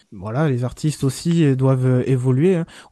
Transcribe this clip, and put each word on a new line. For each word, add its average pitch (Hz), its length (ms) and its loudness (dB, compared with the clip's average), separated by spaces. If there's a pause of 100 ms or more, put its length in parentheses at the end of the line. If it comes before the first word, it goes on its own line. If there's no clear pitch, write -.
(120)
Voilà, 113 380 -4
les 127 140 -2
artistes 147 380 -6
aussi 147 540 0
doivent 127 500 2
évoluer, 131 500 2
hein. 165 100 -4 (260)